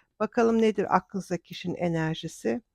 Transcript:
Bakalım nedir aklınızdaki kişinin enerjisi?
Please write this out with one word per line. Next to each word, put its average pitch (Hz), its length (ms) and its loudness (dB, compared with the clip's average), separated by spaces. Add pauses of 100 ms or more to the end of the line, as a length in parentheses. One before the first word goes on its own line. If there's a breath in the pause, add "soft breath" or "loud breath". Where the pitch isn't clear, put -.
(200 loud breath)
Bakalım 226 420 2
nedir 208 340 2
aklınızdaki 180 460 -4
kişinin 170 320 -8
enerjisi? 165 880 -2 (120)